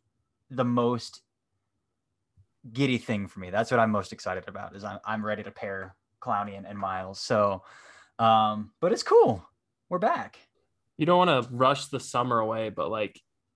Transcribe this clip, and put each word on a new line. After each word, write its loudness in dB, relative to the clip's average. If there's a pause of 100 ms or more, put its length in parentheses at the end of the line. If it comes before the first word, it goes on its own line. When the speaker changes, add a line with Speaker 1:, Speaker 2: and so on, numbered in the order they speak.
(500)
Speaker 1:
the -2
most -2 (1500)
giddy 2
thing -6
for -18
me. -12
That's -2
what 4
I'm 4
most -2
excited -8
about, -14
is -14
I'm, -10
I'm -6
ready -4
to -14
pair -10 (260)
Clowney -6
and, -14
and -12
Myles. -8
So, 0 (560)
um, 4
but 2
it's -2
cool. 6 (400)
We're -4
back. -2 (600)
Speaker 2:
You -2
don't 6
wanna 4
rush 2
the -8
summer 0
away, 0
but, -4
like, -4 (340)